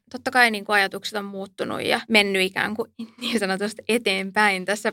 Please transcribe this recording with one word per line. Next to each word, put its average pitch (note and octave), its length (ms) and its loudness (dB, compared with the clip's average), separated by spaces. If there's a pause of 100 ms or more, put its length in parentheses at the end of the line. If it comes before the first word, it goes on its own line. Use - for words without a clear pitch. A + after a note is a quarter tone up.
(120)
totta B3+ 180 -8
kai A#3+ 200 4
niinku G#3 220 -4
ajatukset G3 460 0
on G3+ 60 -6
muuttunut G3 580 -8
ja A3+ 260 2
mennyt G3+ 340 4
ikään G3 340 -2
kuin A#3 140 -6 (140)
<laughs> - 160 -20
niin A#3 200 -2
sanotusti G3 480 -2
eteenpäin G3 760 2
tässä G#3+ 280 -2